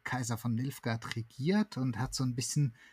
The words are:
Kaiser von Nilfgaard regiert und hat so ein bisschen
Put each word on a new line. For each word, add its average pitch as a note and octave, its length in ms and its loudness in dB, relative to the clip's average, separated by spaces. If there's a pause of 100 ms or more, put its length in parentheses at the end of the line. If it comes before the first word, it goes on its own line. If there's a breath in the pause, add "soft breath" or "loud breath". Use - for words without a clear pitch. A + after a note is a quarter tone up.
Kaiser A#2+ 340 -2
von A#2+ 180 0
Nilfgaard A#2+ 600 -2
regiert D#3+ 640 0
und B2+ 220 0
hat B2+ 160 -2
so C3+ 80 0
ein B2+ 120 0
bisschen C3 400 2 (180 loud breath)